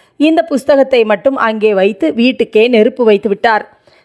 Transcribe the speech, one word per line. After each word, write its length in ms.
இந்த 220
புஸ்தகத்தை 640
மட்டும் 340
அங்கே 360
வைத்து 380
வீட்டுக்கே 560
நெருப்பு 360
வைத்து 240
விட்டார். 360